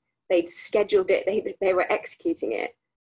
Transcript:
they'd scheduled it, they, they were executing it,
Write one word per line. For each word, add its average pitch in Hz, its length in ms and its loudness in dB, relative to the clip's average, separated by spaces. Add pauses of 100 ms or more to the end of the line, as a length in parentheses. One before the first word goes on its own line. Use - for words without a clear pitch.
(280)
they'd 175 200 2
scheduled 202 640 0
it, - 140 2
they, 202 360 -2
they 185 140 2
were 180 180 0
executing - 600 -4
it, - 220 -6 (260)